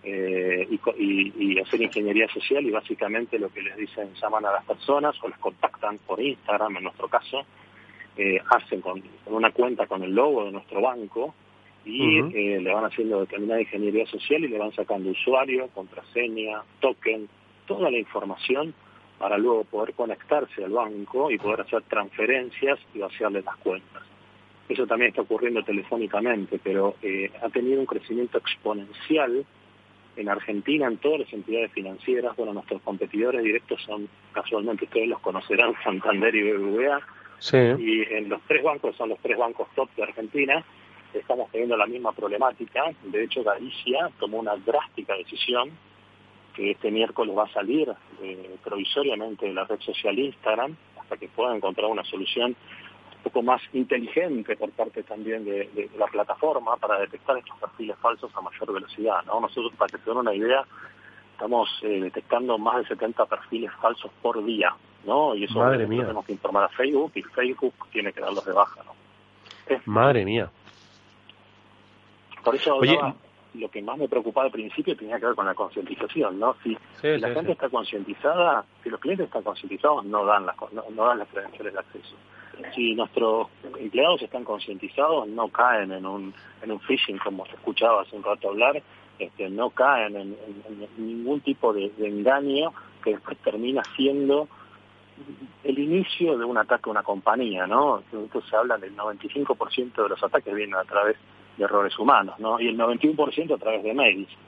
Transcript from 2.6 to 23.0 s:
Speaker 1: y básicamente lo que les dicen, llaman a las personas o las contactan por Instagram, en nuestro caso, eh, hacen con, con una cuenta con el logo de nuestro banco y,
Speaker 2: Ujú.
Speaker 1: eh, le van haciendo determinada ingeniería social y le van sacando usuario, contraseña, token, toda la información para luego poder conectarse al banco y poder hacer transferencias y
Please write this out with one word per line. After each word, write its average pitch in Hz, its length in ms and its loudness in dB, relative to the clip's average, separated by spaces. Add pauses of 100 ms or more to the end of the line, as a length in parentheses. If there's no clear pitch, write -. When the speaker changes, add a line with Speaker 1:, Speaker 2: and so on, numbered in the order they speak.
Speaker 1:
y 123 60 2
básicamente 110 680 -2
lo 98 120 -2
que 107 100 -14
les 98 160 -8
dicen, 104 380 -8
llaman 107 320 0
a 101 60 2
las 98 120 -2
personas 143 580 2
o 104 60 -6
las 92 100 -10
contactan - 600 -2
por 95 200 -4
Instagram, 107 600 -2
en 92 60 -8
nuestro - 220 -8
caso, 131 360 0 (760)
eh, 98 320 2
hacen 113 320 2
con, 92 220 -8 (220)
con 107 100 -6
una 113 160 4
cuenta 123 360 0
con 95 160 -4
el 92 120 -4
logo 123 320 4
de 98 60 -8
nuestro 98 280 -6
banco 120 540 -2 (500)
y, 135 380 4
Speaker 2:
Ujú. 156 120 -2
Speaker 1:
eh, 101 280 0
le 92 100 0
van 107 140 2
haciendo 110 340 0
determinada 104 400 -2
ingeniería 104 460 0
social 151 360 0
y 151 60 -2
le 110 100 -4
van 104 140 -4
sacando 95 380 -2
usuario, 127 640 2
contraseña, 107 880 -6 (180)
token, 110 480 0 (380)
toda 196 240 0
la 123 80 0
información 110 720 -2 (460)
para 101 180 2
luego 110 280 4
poder 107 280 -4
conectarse 117 720 -2
al 92 60 -6
banco 110 600 0
y 117 60 2
poder 104 240 0
hacer 113 220 -2
transferencias 123 960 0 (160)
y 110 60 -6